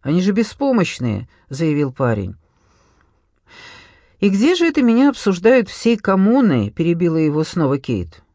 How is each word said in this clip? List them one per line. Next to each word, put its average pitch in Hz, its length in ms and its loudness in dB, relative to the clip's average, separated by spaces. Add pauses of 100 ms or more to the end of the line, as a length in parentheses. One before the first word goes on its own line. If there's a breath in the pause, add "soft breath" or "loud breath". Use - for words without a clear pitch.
Они 160 200 -2
же 196 120 0
беспомощные, 196 960 -2 (200 soft breath)
заявил 147 440 -2
парень. 104 440 -4 (1900 loud breath)
«И 202 60 4
где 220 260 2
же 339 120 0
это 311 160 0
меня 240 280 4
обсуждают 214 580 2
всей - 280 -2
коммуной?» 190 760 2
перебила 170 460 -2
его 156 260 0
снова 143 360 -2
Кейт. 101 440 -8 (120)